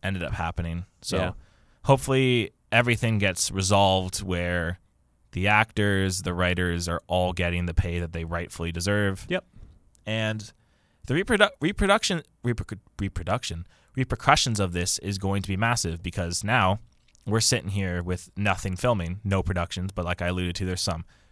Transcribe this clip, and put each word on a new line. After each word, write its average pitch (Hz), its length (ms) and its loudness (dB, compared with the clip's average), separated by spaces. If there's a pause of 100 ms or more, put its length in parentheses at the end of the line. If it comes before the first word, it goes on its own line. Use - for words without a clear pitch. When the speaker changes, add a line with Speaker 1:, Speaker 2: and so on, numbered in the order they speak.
Speaker 1:
ended 98 200 -4
up 73 100 -6
happening. 85 540 -4 (160)
So - 160 -4
Speaker 2:
Yeah. 90 140 -2 (520)
Speaker 1:
hopefully 131 680 4 (200)
everything 117 460 4
gets 95 320 0
resolved 95 720 2
where 87 560 -2 (540)
the 92 160 0
actors, 98 720 2
the 90 100 -4
writers 87 560 0
are 85 200 -2
all 90 260 0
getting 87 320 0
the 87 80 -4
pay 87 240 0
that 82 160 -6
they 82 100 -6
rightfully 85 480 -6
deserve. 98 560 0
Speaker 2:
Yep. 180 160 -4 (640)
Speaker 1:
And 110 440 -4 (580)
the 123 40 0
reprodu-, 202 380 4 (100)
reproduction, 190 640 2 (200)
repercu-, 110 360 -4 (200)
reproduction, 92 680 -4 (280)
repercussions 127 680 2
of 90 120 0
this 87 280 -2
is 98 180 -4
going 98 240 0
to 95 60 -8
be 95 100 -2
massive 85 440 0
because 87 400 -4
now 104 360 4 (500)
we're 110 120 2
sitting 107 300 0
here 92 320 -2
with 90 340 -6
nothing 95 400 -2
filming, 95 480 0
no 98 180 2
productions, 90 500 -4
but 90 120 -4
like 87 180 -2
I 87 60 0
alluded 90 280 -2
to, 98 100 -4
there's 92 140 -2
some. 82 240 -4 (280)